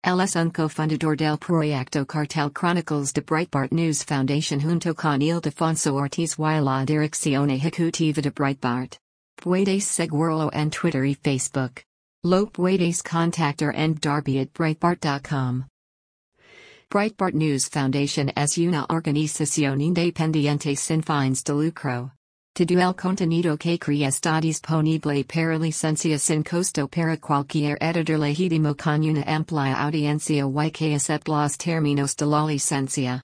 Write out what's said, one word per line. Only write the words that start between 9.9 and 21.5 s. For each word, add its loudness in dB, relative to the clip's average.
en 0
Twitter 0
y 2
Facebook. -2
Lo 4
puedes 0
contactar 0
en 0
darby 0
at -4
breitbart 0
dot -2
com. -2
Breitbart 0
News 0
Foundation 0
es 0
una 0
organización 0
independiente 0
sin 0
fines 0
de -2